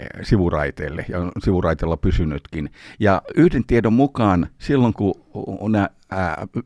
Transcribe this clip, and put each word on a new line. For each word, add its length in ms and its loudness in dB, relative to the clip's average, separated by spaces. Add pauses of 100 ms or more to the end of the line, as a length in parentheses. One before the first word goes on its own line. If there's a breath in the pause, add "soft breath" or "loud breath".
(220)
sivuraiteelle 880 0
ja 100 -6
on 120 -4 (120)
sivuraiteella 540 0
pysynytkin. 720 -2 (300 loud breath)
Ja 220 2 (140)
yhden 320 4
tiedon 260 2
mukaan 540 2 (120)
silloin, 340 2
kun 200 -2 (200)
o-, 320 -8
o-, 20 -2
nää, 220 2 (200)
ää, 380 -4 (180)